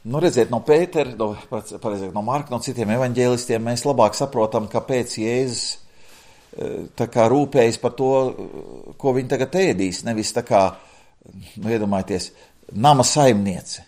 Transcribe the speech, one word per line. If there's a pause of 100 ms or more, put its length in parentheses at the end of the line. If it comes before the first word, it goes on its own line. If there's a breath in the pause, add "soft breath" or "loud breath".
Nu,
redziet,
no
Pētera,
no, (160)
pareizāk,
no
Marka,
no
citiem
evaņģēlistiem
mēs
labāk
saprotam,
kāpēc
Jēzus, (100)
eh,
tā
kā
rūpējas
par
to, (180)
eh,
ko
viņi
tagad
ēdīs,
nevis
tā
kā, (920 loud breath)
nu,
iedomājieties, (400 soft breath)
nama
saimniece.